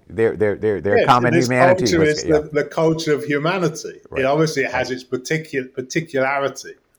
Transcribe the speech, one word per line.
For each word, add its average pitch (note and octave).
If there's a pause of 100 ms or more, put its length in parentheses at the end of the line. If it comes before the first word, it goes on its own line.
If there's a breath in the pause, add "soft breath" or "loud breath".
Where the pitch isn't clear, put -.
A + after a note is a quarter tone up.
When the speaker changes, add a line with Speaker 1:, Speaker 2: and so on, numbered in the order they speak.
Speaker 1:
their, G2
their, G2+
their, G2+
their G2
Speaker 2:
Yes, D3+
Speaker 1:
common B2
Speaker 2:
this E3
Speaker 1:
humanity B2+
Speaker 2:
culture F3
Speaker 1:
was, D3+
Speaker 2:
is -
Speaker 1:
yeah. D#3
Speaker 2:
the, D3+
the D3
culture D#3+
of C#3
humanity. D#3
Speaker 1:
Right. C3+
Speaker 2:
It C3
obviously D3+
has B2
Speaker 1:
Right. -
Speaker 2:
its B2
particu-, C3
particularity, C3+ (260)